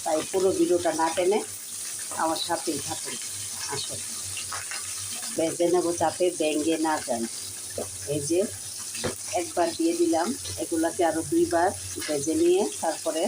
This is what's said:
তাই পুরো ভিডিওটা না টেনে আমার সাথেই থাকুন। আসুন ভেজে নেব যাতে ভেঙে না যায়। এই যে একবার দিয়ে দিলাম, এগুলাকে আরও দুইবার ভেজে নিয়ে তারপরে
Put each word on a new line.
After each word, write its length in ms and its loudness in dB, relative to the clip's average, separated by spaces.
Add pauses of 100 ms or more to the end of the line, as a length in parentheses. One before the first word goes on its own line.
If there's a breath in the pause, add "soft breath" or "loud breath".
তাই 160 2 (120)
পুরো 180 4 (100)
ভিডিওটা 320 4 (100)
না 140 4
টেনে 240 4 (840)
আমার 240 2
সাথেই 400 -2
থাকুন। 280 -6 (580)
আসুন 260 -6 (1400)
ভেজে 360 2
নেব 120 4 (160)
যাতে 240 2 (140)
ভেঙে 380 2 (100)
না 60 4 (120)
যায়। 200 -2 (880)
এই 160 0
যে 100 4 (1000)
একবার 280 0 (100)
দিয়ে 240 2
দিলাম, 260 2 (360)
এগুলাকে 460 0
আরও 120 0 (100)
দুইবার 380 4 (360)
ভেজে 360 0
নিয়ে 200 6 (200)
তারপরে 460 0